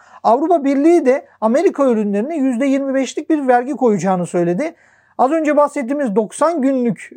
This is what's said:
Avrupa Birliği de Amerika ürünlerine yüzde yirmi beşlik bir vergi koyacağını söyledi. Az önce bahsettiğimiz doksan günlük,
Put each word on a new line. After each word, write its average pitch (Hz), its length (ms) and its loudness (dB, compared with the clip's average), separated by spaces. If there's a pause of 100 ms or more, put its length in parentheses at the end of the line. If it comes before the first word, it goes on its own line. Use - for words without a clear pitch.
(240)
Avrupa 294 420 2
Birliği 285 420 2
de 269 200 0 (140)
Amerika 285 440 0
ürünlerine 220 520 0
yüzde 262 300 0
yirmi 269 280 0
beşlik 269 360 -4
bir 294 180 0
vergi 247 240 0
koyacağını 190 540 0
söyledi. 180 480 -2 (440)
Az 254 120 2
önce 302 260 0
bahsettiğimiz 285 600 -2
doksan 294 460 -2
günlük, 247 540 -2